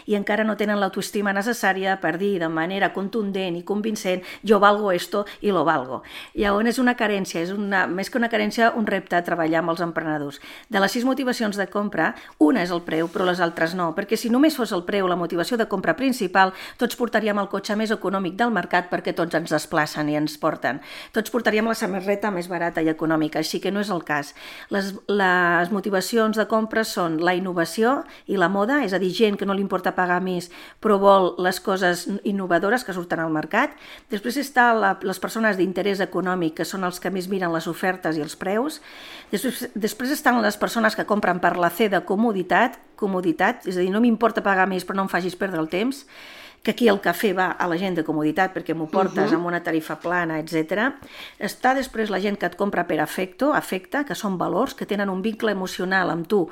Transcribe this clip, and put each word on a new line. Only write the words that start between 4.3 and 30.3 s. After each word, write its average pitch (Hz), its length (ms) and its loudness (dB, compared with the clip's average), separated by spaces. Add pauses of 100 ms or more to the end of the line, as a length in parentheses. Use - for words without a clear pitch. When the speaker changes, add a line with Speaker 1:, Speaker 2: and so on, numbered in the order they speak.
Speaker 1:
"jo 208 220 4
valgo 208 320 6
esto 202 300 -2 (160)
y 208 100 2
lo 165 160 4
valgo". 131 340 0 (320)
Llavors 208 400 2
és - 60 -2
una 247 160 2
carència, 196 480 -2
és 180 80 -4
una, 196 400 0
més 185 180 -4
que - 80 -2
una 233 140 0
carència, 220 400 2
un 220 160 0
repte 185 320 0
a 175 40 -4
treballar 165 380 0
amb 165 140 0
els 175 80 -2
emprenedors. 156 580 -4 (280)
De 202 100 0
les 196 160 2
sis 240 100 0
motivacions 247 540 0
de 185 80 -2
compra, 202 480 -2 (240)
una 156 240 6
és 175 100 -2
el 170 120 -2
preu, 165 260 -2
però 190 160 0
les 180 160 2
altres 170 340 0
no, 170 180 -2
perquè 202 220 -2
si 240 160 -4
només 302 240 6
fos 226 180 -2
el 175 120 -2
preu 202 220 0
la 175 100 2
motivació 170 380 -2
de 220 120 2
compra 185 280 0
principal, 196 560 2 (280)
tots - 160 -2
portaríem 214 440 0
el 196 100 -4
cotxe 196 260 -2
més 220 160 0
econòmic 190 460 -2
del 240 140 2
mercat 180 380 0
perquè 175 260 -4
tots 165 200 0
ens 165 160 -2
desplacen 151 560 0
i 151 100 0
ens 151 220 -4
porten. 151 400 -2 (320)
Tots 220 200 -2
portaríem 226 360 2
la 220 80 -2
samarreta 196 540 -2
més 175 200 -4
barata 170 300 -2
i 160 100 2
econòmica, 156 480 0
així 165 220 -4
que 185 100 -2
no 202 100 0
és 202 120 -2
el 165 140 -4
cas. 147 260 -2 (400)
Les, 196 200 -2 (140)
les 180 640 4
motivacions 208 640 0
de 208 120 2
compra 220 380 0
són 165 380 -2
la 180 120 4
innovació 214 640 0 (260)
i 196 120 0
la 170 100 4
moda, 208 360 2
és 190 80 -2
a 180 80 2
dir, 185 140 0
gent 208 220 4
que 196 80 -2
no 196 120 0
li 196 60 0
importa 185 320 -2
pagar 180 280 2
més, 180 260 -2 (320)